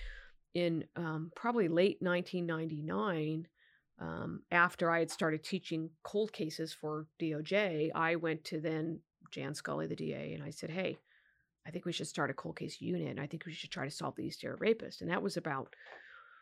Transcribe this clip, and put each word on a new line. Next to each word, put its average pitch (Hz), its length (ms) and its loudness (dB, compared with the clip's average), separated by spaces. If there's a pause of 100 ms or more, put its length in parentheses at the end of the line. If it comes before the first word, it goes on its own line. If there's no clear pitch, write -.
(540)
in, 170 300 4 (100)
um, 165 400 -2
probably 233 320 4
late 170 340 6
nineteen 175 460 2
ninety-nine, 160 1000 0 (500)
um, - 440 -6 (100)
after 175 360 6
I 165 120 4
had 160 100 2
started 156 320 0
teaching 165 480 -2 (140)
cold 208 280 0
cases 156 400 -4
for 151 360 -4 (100)
D 160 160 0
O 151 80 -2
J, 165 500 2
I 165 220 4
went 160 300 0
to 160 160 -4
then 160 400 0 (320)
Jan 139 240 -4
Scully, 156 320 -2
the - 80 -2
D 156 180 -2
A, 147 200 -6
and 151 100 -8
I 156 60 -6
said, 160 200 -8
"Hey, 185 280 -2 (680)
I 156 60 -10
think 175 120 -6
we 180 60 0
should 151 160 -2
start 139 240 0
a 139 40 -4
cold 160 220 -6
case - 240 -8
unit, 170 300 0
and - 80 -4
I 147 80 -4
think 160 180 -8
we 160 80 -8
should - 200 -10
try 156 120 -4
to 143 60 -4
solve 143 240 -4
the - 100 -4
East - 200 -6
Area - 120 -4
Rapist." - 460 2
And 165 80 -2
that 180 120 2
was 196 140 -2
about, 143 380 -4 (680)